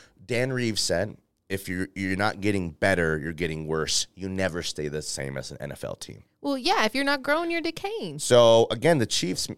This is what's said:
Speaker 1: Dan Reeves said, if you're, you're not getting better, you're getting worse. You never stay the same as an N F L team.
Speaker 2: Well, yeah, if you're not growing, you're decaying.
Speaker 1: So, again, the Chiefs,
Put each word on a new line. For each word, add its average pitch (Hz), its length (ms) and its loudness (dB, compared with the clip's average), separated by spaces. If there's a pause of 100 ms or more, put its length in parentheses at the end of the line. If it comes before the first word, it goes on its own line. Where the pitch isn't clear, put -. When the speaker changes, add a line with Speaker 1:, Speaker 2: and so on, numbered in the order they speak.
(260)
Speaker 1:
Dan 123 260 -2
Reeves 120 300 0
said, 92 340 0 (340)
if 95 200 -6
you're, 92 260 -2
you're 95 220 -2
not 101 240 0
getting 95 300 0
better, 85 460 2
you're 78 140 -6
getting 80 360 -4
worse. 78 480 -2
You 92 120 -10
never 92 340 -2
stay 76 280 -6
the 73 120 -6
same 69 360 -8
as - 120 -10
an 69 120 -14
N - 100 -10
F - 140 -12
L - 100 -6
team. - 280 -16 (180)
Speaker 2:
Well, 277 160 -4
yeah, 339 260 0
if 214 100 0
you're 277 120 -2
not 277 180 0
growing, 320 260 0
you're 339 120 -2
decaying. 330 580 -6
Speaker 1:
So, 117 500 8
again, 147 280 4
the 113 80 4
Chiefs, - 420 -2 (100)